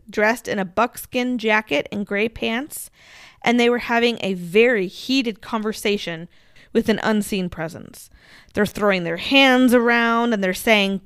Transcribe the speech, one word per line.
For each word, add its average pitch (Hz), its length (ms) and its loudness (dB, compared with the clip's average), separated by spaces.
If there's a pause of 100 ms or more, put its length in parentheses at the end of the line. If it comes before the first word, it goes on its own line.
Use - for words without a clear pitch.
dressed 214 380 -2
in 208 140 -4
a 190 40 -2
buckskin 247 720 -4
jacket 220 540 -2
and 208 160 -6
gray 208 220 -2
pants, 233 640 -8 (520)
and 240 160 2
they 240 100 4
were 240 100 2
having 233 420 0
a 196 140 -4
very 190 520 2
heated 240 560 -4
conversation 202 840 -6 (440)
with 226 160 0
an 214 140 2
unseen 208 460 -2
presence. - 600 -12 (460)
They're 208 120 2
throwing 196 360 0
their 165 140 -4
hands 254 580 4
around 233 580 2
and 196 120 -2
they're 185 100 0
saying, 196 520 2